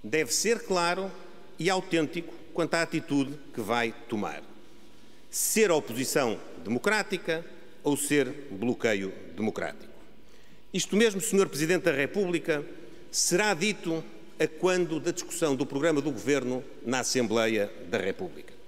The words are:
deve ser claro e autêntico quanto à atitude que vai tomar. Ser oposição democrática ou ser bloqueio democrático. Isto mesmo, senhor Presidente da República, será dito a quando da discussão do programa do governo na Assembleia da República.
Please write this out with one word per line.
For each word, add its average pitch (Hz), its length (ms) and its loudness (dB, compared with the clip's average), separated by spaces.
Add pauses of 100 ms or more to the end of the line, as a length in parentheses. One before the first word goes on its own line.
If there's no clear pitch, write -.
deve 147 300 2
ser 226 280 2
claro 180 500 2 (460)
e 165 120 2
autêntico 170 640 0 (200)
quanto 170 220 2
à 170 60 4
atitude 143 560 0 (160)
que 123 60 -6
vai 113 340 2 (140)
tomar. 82 340 -2 (880)
Ser - 420 4
oposição 127 680 2 (240)
democrática 170 840 0 (380)
ou 143 140 4
ser 139 540 2
bloqueio 101 600 0 (240)
democrático. 98 540 -4 (840)
Isto 185 220 -2
mesmo, 208 240 4
senhor 185 300 4
Presidente 160 340 2
da 170 80 6
República, 156 720 2 (460)
será 202 420 4
dito 165 500 0 (360)
a 160 80 4
quando 180 520 2
da 151 120 0
discussão 156 440 0
do 131 100 0
programa 143 360 2
do 151 100 0
governo 123 520 0 (220)
na 127 140 2
Assembleia 113 680 2 (200)
da 104 80 0
República. 92 560 -4 (140)